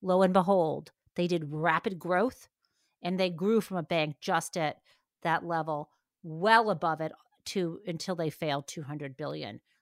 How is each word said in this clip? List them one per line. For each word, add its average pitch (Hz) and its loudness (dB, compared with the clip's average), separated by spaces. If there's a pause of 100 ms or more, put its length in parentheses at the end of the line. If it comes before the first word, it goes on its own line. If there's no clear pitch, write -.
lo 185 4
and 185 6
behold, 165 2 (240)
they 175 0
did 160 -2
rapid 160 0
growth 180 -2 (540)
and 180 -2
they 190 2
grew 190 2
from 190 -4
a 165 -2
bank 151 -2
just 165 -2
at 156 -2 (460)
that 165 0
level, 156 -4 (320)
well 214 4
above 160 -2
it 156 -4 (340)
to, 170 -4
until 180 -6
they 160 -2
failed 143 -4
two 160 -10
hundred 139 -10
billion. 143 -8 (220)